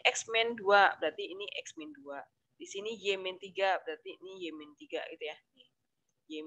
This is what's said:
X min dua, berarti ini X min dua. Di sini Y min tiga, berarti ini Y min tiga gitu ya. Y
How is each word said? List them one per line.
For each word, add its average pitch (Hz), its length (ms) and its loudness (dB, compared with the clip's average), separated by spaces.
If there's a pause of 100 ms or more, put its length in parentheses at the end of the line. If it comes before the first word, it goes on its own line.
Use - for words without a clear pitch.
X - 320 2
min 226 240 4
dua, 196 400 8
berarti 165 400 -4
ini 202 80 -8 (160)
X - 160 -14
min 156 160 -12
dua. 139 320 -12 (320)
Di 147 80 -14
sini 208 320 -8
Y 196 240 -2
min 185 160 -6
tiga, 190 480 0
berarti 160 400 -10
ini 185 240 -10
Y 156 80 -10
min 151 240 -16
tiga 151 320 -8
gitu 156 160 -10
ya. 151 80 -12 (960)
Y 156 140 -8